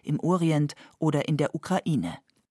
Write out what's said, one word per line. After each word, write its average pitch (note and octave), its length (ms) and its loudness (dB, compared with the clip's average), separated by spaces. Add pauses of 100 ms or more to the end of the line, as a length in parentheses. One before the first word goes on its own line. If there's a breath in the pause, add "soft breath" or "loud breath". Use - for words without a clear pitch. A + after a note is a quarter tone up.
im D3+ 160 -2
Orient D#3+ 560 2 (220 loud breath)
oder D3+ 300 0
in D#3 80 2
der D3 180 0
Ukraine. C#3+ 640 -2 (340)